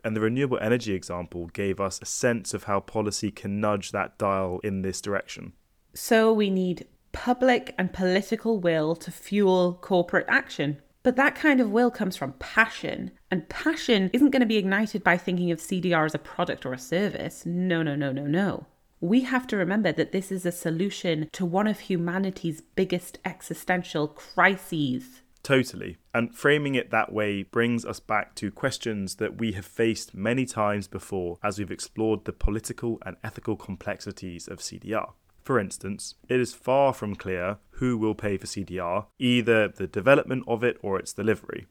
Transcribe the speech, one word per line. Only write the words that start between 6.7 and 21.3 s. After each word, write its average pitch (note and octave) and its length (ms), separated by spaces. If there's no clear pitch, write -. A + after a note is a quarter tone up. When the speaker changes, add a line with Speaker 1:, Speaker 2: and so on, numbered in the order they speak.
Speaker 2:
public B3 680
and F#3 160
political G3 680
will D#3+ 340
to D#3+ 160
fuel F#3 720
corporate F3 460
action. D3+ 520
But B3+ 140
that C#4+ 180
kind C#4+ 260
of B3 120
will A#3+ 180
comes G3 240
from B2+ 200
passion. - 760
And F3 200
passion A3+ 640
isn't C4+ 180
gonna B3+ 160
be A3 100
ignited G3+ 460
by F3+ 140
thinking F3+ 340
of D#3+ 100
C F#3 200
D F3 120
R D#3+ 120
as D#3 100
a D#3 60
product - 440
or C3 80
a B2+ 60
service. - 680
No, F3 380
no, C#3+ 140
no, C#3 160
no, C#3+ 160
no. F3 380
We G#3 220
have B3+ 280
to G#3+ 100
remember F#3 340
that D#3 200
this F#3+ 200
is F3+ 140
a F3 40
solution E3 840